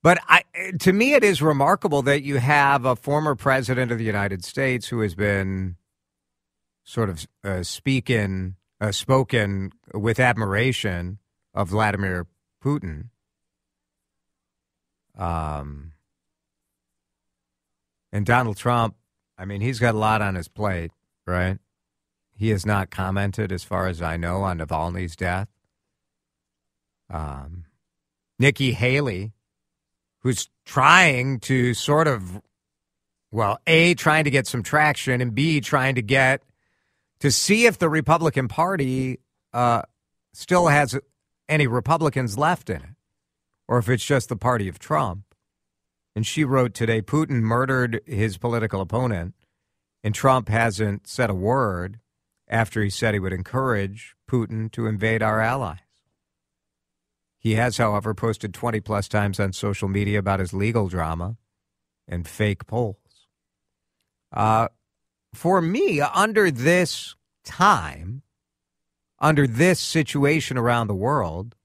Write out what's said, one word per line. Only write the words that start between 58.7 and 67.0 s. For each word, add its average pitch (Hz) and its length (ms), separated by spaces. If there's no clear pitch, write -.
plus 101 280
times 101 300
on 98 140
social 101 360
media 101 300
about 98 220
his 90 120
legal 104 360
drama 85 480
and 85 180
fake 104 400
polls." 110 300
Uh, 110 360
for 185 280
me, 190 400
under 190 500
this 156 640